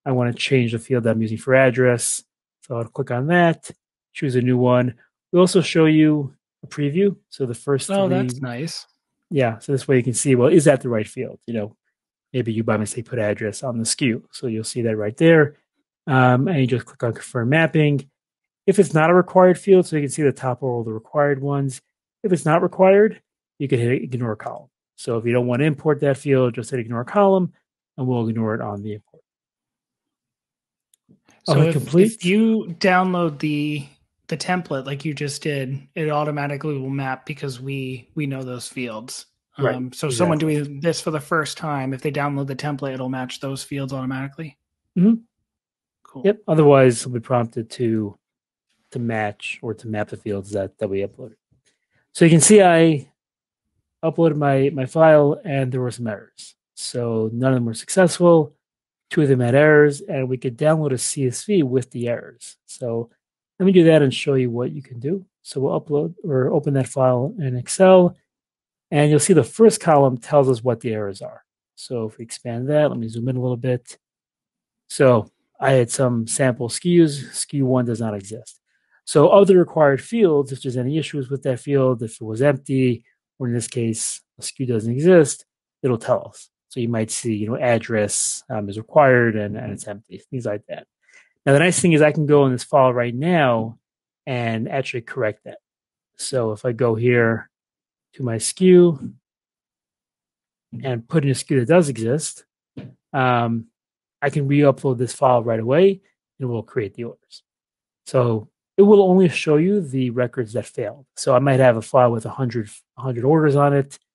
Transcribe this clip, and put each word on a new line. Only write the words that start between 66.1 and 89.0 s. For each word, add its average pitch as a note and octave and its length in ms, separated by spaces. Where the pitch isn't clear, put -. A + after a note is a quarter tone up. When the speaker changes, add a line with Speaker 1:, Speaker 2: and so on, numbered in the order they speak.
Speaker 1:
or C3+ 260
open D3 260
that C3 120
file C3 500
in C3 200
Excel, F#3 580
and D3+ 220
you'll D3 80
see F#3+ 140
the D#3 100
first G#3+ 380
column C#3 360
tells C3+ 320
us A#2 140
what A#2 160
the A#2 140
errors G2+ 280
are. A#2 220
So A#2 300
if A2 120
we A#2+ 60
expand B2 460
that, D3+ 200
let B2 80
me A2+ 120
zoom A#2 180
in C3 80
a B2+ 60
little B2 160
bit. B2 400
So B2 420
I C3+ 140
had B2 180
some A#2+ 340
sample B2 440
skews. D#3 640
Skew C#3 320
one B2+ 180
does A#2 160
not A2+ 160
exist. G#2 460
So D3+ 240
of G3+ 180
the F#3 120
required D3 440
fields, D3+ 520
if C3 100
there's B2 140
any C3 200
issues C#3+ 320
with C3+ 140
that B2+ 160
field, C3 420
if A2+ 180
it - 40
was A2 180
empty, C3+ 640
or C3 100
in A#2 60
this A#2 140
case, - 540
a - 20
skew - 240
doesn't A#2+ 260
exist, D#3 540
it'll B2 140
tell A2+ 320
us. - 200
So - 100
you A#2 100
might A2+ 220
see, A2+ 240
you G#2 120
know, B2 100
address, A2+ 920
um, G#2+ 200
is G2 80
required B2 580